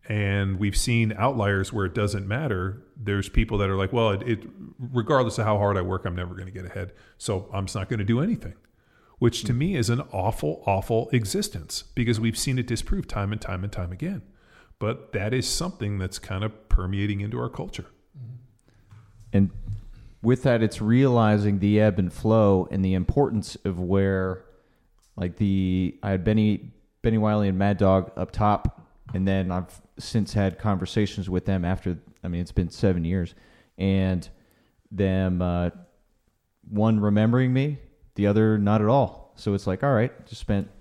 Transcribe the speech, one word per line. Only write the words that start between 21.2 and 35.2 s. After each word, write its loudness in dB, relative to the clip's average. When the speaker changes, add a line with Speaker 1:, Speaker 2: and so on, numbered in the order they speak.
Speaker 2:
the 4
ebb 4
and 0
flow 4
and 0
the 2
importance 0
of -2
where, 0
like, -4
the, 2
I -4
had 0
Benny, 2
Benny 2
Wiley 2
and 0
Mad 2
Dog 4
up -6
top, 0
and 0
then 0
I've -6
since -2
had 0
conversations -2
with -2
them 0
after, -2
I -8
mean, -4
it's -8
been 0
seven 2
years, -2
and 0
them, 0